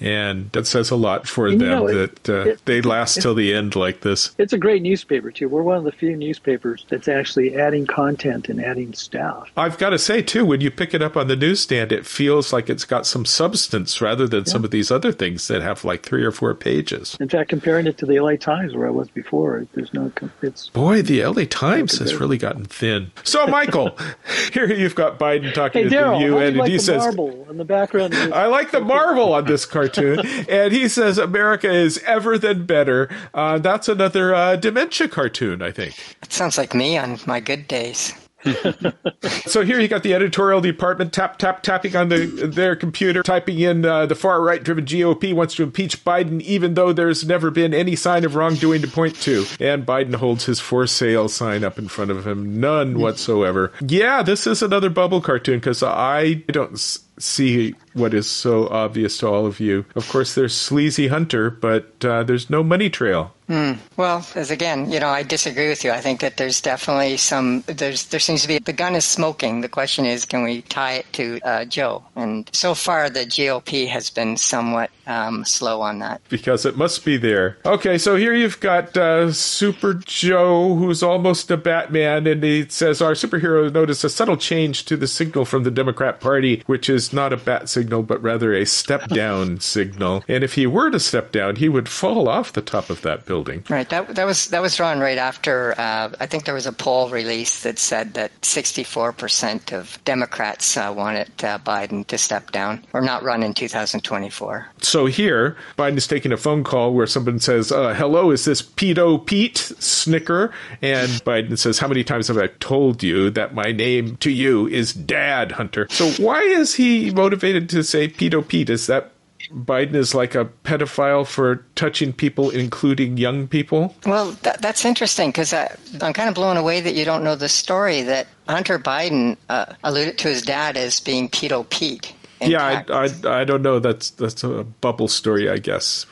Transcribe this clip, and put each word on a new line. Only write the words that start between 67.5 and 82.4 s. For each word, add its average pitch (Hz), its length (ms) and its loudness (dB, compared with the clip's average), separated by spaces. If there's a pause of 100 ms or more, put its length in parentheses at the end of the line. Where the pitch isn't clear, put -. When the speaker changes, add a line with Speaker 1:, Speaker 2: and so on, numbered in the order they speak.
Speaker 3:
there's, 139 420 -4
there 156 120 -2
seems 156 220 0
to 147 60 -4
be, 156 100 2
the 147 160 -6
gun 180 200 -2
is 160 100 0
smoking. 131 580 -2
The 123 60 -6
question 139 380 -2
is, 120 200 -2
can 123 180 -2
we 120 180 -4
tie 135 300 -4
it 131 220 -6
to, 120 280 -6
uh, 117 220 -2
Joe? 120 400 -4 (100)
And 110 380 -6
so 175 220 0
far, 156 360 0
the 127 140 -4
G 139 240 -2
O 127 120 -2
P 135 260 -4
has 120 240 -6
been 113 260 -4
somewhat, 117 540 -2 (180)
um, 113 360 -4
slow 113 360 -2
on 104 200 -4
that. 104 280 -10
Speaker 1:
Because 127 380 0
it 127 100 -2
must 165 280 -2
be 147 120 2
there. 104 480 2
Okay, 185 340 2
so 202 160 2
here 226 200 2
you've 233 260 0
got, 175 360 0
uh, 165 360 4
Super 202 640 0
Joe, 180 800 2
who's 170 260 2
almost 175 480 2
a 175 60 2
Batman, 156 720 2
and 151 160 2